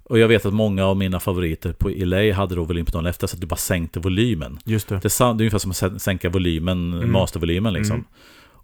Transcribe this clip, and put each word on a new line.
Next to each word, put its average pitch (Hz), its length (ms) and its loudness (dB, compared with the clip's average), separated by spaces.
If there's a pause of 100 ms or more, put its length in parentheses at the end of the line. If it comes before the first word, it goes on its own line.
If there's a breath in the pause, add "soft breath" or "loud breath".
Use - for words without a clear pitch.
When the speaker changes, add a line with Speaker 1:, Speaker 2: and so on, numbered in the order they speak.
Speaker 1:
Och 117 160 2
jag 113 80 8
vet 110 180 4
att 98 80 0
många 101 320 2
av 95 120 2
mina 95 220 0
favoriter 87 540 -2
på - 160 -2
L 92 240 0
A 101 200 4
hade 92 220 0
då 85 80 0
volympedalen 85 460 -2
efter, 92 180 -4
så - 80 -8
att 87 60 -10
du 90 60 -8
bara 85 80 -4
sänkte 85 440 -2
volymen. 90 680 0
Speaker 2:
Just 110 220 -2
det. 104 80 -4
Speaker 1:
Det 92 100 -2
är 104 40 2
sa-, 123 240 2
det 110 80 0
är - 20 2
ungefär 107 140 2
som 95 140 -4
att 87 60 -4
sän-, 98 220 -2
sänka 92 300 -2
volymen, 87 640 0
Speaker 2:
Mm. 87 180 -2
Speaker 1:
mastervolymen, 92 640 0
liksom. 107 220 -2
Speaker 2:
Mm. 120 120 -6 (560 soft breath)